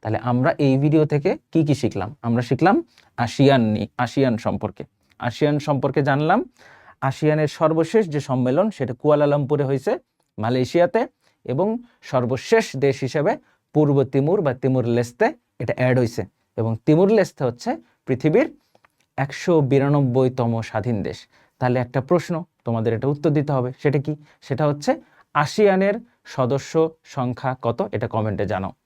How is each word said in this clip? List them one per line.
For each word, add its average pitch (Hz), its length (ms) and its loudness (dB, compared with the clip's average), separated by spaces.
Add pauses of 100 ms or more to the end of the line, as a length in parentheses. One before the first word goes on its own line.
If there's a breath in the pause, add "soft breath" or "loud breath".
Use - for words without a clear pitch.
তাহলে 110 180 -4
আমরা 123 400 0
এই 135 200 2
ভিডিও 151 260 4
থেকে 151 340 -2 (140)
কি 160 120 2
কি 147 100 2
শিখলাম? 104 480 -4
আমরা 117 200 0
শিখলাম 180 400 2 (340 soft breath)
আসিয়ান 135 440 4
নি-, 107 260 0 (120)
আসিয়ান 127 400 0
সম্পর্কে, 101 460 -6 (340)
আসিয়ান 147 400 0
সম্পর্কে 139 440 -2
জানলাম। 151 420 2 (560 loud breath)
আসিয়ানের 151 480 0
সর্বশেষ 165 600 0
যে 147 120 -2
সম্মেলন, 131 500 0
সেটা 127 240 -6
কুয়ালালামপুরে 147 680 2
হয়েছে 139 340 -2 (400)
মালয়েশিয়াতে, 131 680 0 (380)
এবং 190 340 -2 (240 loud breath)
সর্বশেষ 131 760 0
দেশ 135 240 0
হিসেবে 147 360 -2 (360 soft breath)
পূর্ব 143 320 4
তিমুর 147 360 0
বা 139 140 0
তিমুর 131 320 0
লেস্তে 120 460 0 (260)
এটা - 180 -4
অ্যাড 127 220 2
হয়েছে, 113 280 -2 (300)
এবং 113 200 -2 (100)
তিমুর 170 240 4
লেস্তে 190 340 0
হচ্ছে 123 320 -4 (300 soft breath)
পৃথিবীর 156 500 0 (600)
একশো 151 440 0
বিরানব্বইতম 131 1000 2
স্বাধীন 110 400 -4
দেশ। - 260 -10 (300 soft breath)
তাহলে 127 220 0
একটা 123 200 -4
প্রশ্ন, 170 440 -2 (200)
তোমাদের 113 280 -2
এটা 113 160 -2
উত্তর 147 220 0
দিতে 147 220 0
হবে, 127 260 -2
সেটা 147 200 0
কি? 147 180 -4 (240 soft breath)
সেটা 143 260 -2
হচ্ছে 147 340 -2 (340 soft breath)
আসিয়ানের 196 600 2 (300 soft breath)
সদস্য 139 680 -2 (140)
সংখ্যা 127 580 -6
কত, 120 200 -2 (100)
এটা 113 160 -4
কমেন্টে 107 380 -2
জানাও। 95 260 -4 (140)